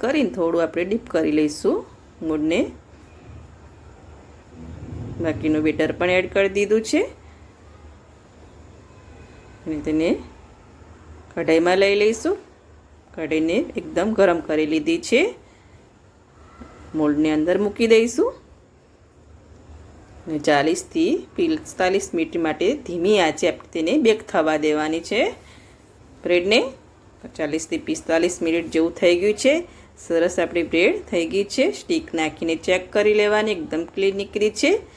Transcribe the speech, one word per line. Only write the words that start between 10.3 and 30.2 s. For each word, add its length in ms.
કઢાઈમાં 500
લઈ 180
લઈશું. 340
કઢાઈને 420
એકદમ 380
ગરમ 300
કરી 260
લીધી 360
છે. 120
મોલ્ડની 380
અંદર 280
મૂકી 280
દઈશું. 360
અને 220
ચાલીસથી 640
પિસ્તાલીસ 720
મિનિટ 180
માટે 220
ધીમી 380
આંચે 240
આપણે 260
તેને 180
બેક 140
થવા 340
દેવાની 440
છે 120
બ્રેડને. 360
ચાલીસથી 500
પિસ્તાલીસ 480
મિનિટ 280
જેવું 260
થઈ 220
ગયું 220
છે. 100
સરસ 360